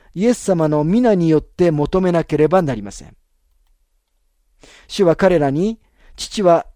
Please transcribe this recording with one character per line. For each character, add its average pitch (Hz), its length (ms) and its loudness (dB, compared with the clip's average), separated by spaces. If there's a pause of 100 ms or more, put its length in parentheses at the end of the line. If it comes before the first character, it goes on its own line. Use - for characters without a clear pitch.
(140)
イ 185 120 -2
エ 240 80 2
ス - 40 -6
様 160 300 -2
の 151 140 0
皆 214 320 2
に 170 140 0
よ 156 100 2
っ 147 40 0
て 175 280 -2
求 147 300 -2
め 185 100 0
な 170 140 0
け 156 120 -4
れ 151 120 2
ば 180 140 2
な 139 120 -4
り 104 80 -10
ま 101 80 -14
せ - 140 -20
ん。 - 120 -20 (1700)
主 - 160 -2
は 165 100 4
彼 180 240 2
ら 143 120 0
に、 196 280 -4 (380)
父 - 260 -8
は 170 340 4